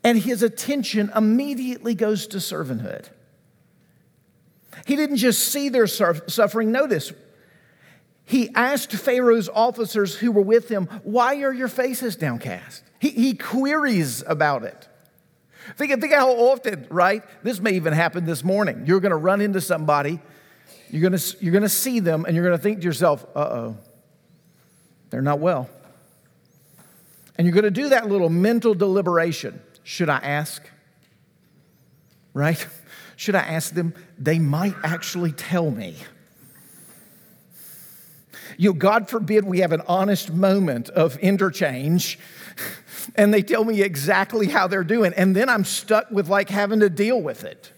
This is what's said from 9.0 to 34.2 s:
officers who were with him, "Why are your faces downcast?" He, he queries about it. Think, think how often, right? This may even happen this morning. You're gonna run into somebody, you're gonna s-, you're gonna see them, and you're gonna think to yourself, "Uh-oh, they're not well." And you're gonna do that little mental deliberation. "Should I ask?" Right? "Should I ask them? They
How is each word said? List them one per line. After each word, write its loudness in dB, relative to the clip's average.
officers 0
who 0
were 4
with 2
him, -2
"Why 0
are -2
your -4
faces -4
downcast?" -8
He, 0
he 0
queries -2
about 0
it. -14
Think, -2
think 2
how 6
often, 2
right? 2
This -4
may 0
even 0
happen 0
this -4
morning. 0
You're 4
gonna 2
run 2
into 0
somebody, 0
you're 0
gonna 2
s-, -4
you're 0
gonna 4
see 0
them, 0
and 0
you're 2
gonna 2
think -2
to -8
yourself, 2
"Uh-oh, -4
they're -4
not 0
well." 0
And 2
you're 2
gonna 4
do -2
that 4
little 2
mental 2
deliberation. 0
"Should -4
I 2
ask?" -6
Right? 0
"Should -2
I 4
ask -4
them? -2
They 2